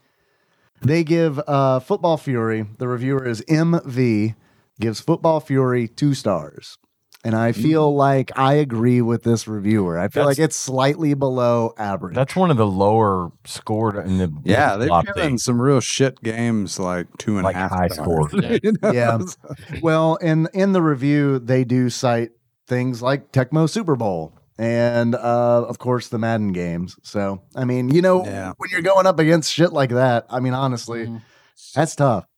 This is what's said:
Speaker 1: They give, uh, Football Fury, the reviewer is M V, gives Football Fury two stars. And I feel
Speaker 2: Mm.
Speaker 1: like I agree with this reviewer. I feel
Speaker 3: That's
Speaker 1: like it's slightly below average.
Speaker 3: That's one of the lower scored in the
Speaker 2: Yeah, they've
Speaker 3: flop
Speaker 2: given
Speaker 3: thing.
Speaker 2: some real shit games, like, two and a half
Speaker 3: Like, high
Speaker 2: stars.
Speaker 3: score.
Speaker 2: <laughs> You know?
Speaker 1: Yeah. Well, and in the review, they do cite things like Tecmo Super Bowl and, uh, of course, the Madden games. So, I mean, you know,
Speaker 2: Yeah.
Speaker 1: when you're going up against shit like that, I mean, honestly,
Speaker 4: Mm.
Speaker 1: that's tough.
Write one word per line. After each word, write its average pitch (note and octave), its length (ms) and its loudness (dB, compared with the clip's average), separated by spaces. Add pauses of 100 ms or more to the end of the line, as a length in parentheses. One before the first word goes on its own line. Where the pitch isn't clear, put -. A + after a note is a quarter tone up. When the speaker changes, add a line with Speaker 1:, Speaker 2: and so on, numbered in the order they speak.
(800)
Speaker 1:
They D#3+ 220 2
give, D#3+ 420 0
uh, C3+ 360 2
Football F3 360 0
Fury, A2+ 480 -2 (120)
the B2+ 100 -6
reviewer B2+ 400 -4
is A2 200 -6
M E3 380 2
V, A#2 480 0 (460)
gives G#2+ 220 -4
Football D#3+ 400 0
Fury B2+ 480 0
two D3 240 0
stars. E2+ 640 -6 (480)
And A2 100 0
I A2+ 160 2
feel D3+ 400 2
Speaker 2:
Mm. C#3+ 60 0
Speaker 1:
like C#3 420 2
I C3+ 140 4
agree B2 480 2
with A#2 220 0
this A#2 220 0
reviewer. G2+ 540 0
I F#2+ 80 -2
feel - 180 0
Speaker 3:
That's C#3 140 2
Speaker 1:
like D#3+ 60 2
it's D3+ 100 -2
slightly C#3+ 600 -2
below A#2+ 600 0
average. G2 380 -6
Speaker 3:
That's C3+ 180 -2
one F#3 160 2
of D3+ 60 4
the A2 100 4
lower G2 680 2 (120)
scored A2 520 -4
in F#2+ 220 -2
the F2 140 -2 (120)
Speaker 2:
Yeah, A2 320 2
they've A#2+ 100 -2
Speaker 3:
flop E2+ 180 4
Speaker 2:
given G3+ 160 -6
Speaker 3:
thing. C#3 160 0
Speaker 2:
some A#2+ 240 -2
real C3+ 200 4
shit - 420 -2
games, A2+ 560 -2
like, F2+ 280 -4 (100)
two G#2+ 200 -4
and F#2+ 80 0
a F#2+ 60 0
half F#2 200 -2
Speaker 3:
Like, F#2 60 -2
high F2+ 120 2
Speaker 2:
stars. D#2 400 0
Speaker 3:
score. G3 120 0
Speaker 2:
<laughs> - 220 0
You G#3+ 180 0
know? - 120 0
Speaker 1:
Yeah. A#2 260 0 (640)
Well, D#3+ 400 2
and D#3+ 320 2
in G3 180 0
the F#3 100 2
review, C#3+ 580 2
they B2+ 260 0
do B2 240 0
cite A#2 420 -2 (360)
things B2+ 340 -2
like C3+ 320 -2
Tecmo D3+ 360 2
Super E3 280 -2
Bowl F2+ 340 -4 (260)
and, A#2 560 0
uh, A#2+ 540 2
of A#2+ 100 -10
course, B2 300 -4
the A#2 120 -6
Madden A2 340 -2
games. F2 500 -6
So, G2 380 -6 (120)
I C3 120 -6
mean, B2+ 240 -2
you D#3+ 120 4
know, F#3 220 2
Speaker 2:
Yeah. G2 320 -10
Speaker 1:
when - 140 -12
you're F3+ 120 -4
going F#3 260 4
up E3 120 4
against D#3+ 320 4
shit E3+ 220 2
like C3+ 160 0
that, B2 400 2
I B2+ 100 -4
mean, B2+ 140 -2
honestly, A#2 540 -4
Speaker 4:
Mm. A#2 140 -10 (540)
Speaker 1:
that's D#3 220 0
tough. A#2+ 300 2 (100)